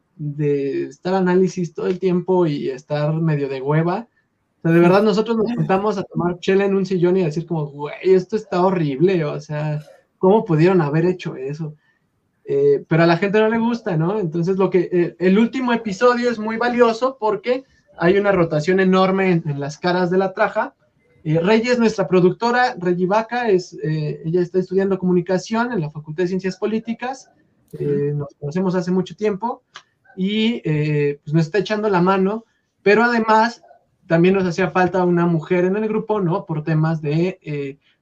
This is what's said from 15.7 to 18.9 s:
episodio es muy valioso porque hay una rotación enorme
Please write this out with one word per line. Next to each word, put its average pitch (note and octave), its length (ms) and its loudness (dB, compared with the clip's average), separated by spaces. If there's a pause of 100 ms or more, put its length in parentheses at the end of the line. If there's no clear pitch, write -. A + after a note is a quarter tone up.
episodio A#3+ 560 0
es A3+ 100 -4
muy A3 180 -6
valioso A#3+ 600 0
porque G#3+ 440 -2 (340)
hay F3+ 200 2
una G3+ 140 2
rotación E3+ 480 0
enorme F#3+ 520 2